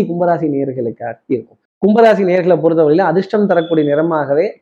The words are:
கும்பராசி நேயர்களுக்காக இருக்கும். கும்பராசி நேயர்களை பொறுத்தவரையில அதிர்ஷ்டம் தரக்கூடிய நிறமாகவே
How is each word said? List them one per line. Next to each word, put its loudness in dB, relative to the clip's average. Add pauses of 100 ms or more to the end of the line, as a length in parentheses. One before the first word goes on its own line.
கும்பராசி -2
நேயர்களுக்காக -6
இருக்கும். -6 (240)
கும்பராசி 4
நேயர்களை 2
பொறுத்தவரையில 2
அதிர்ஷ்டம் 0
தரக்கூடிய 0
நிறமாகவே 0 (160)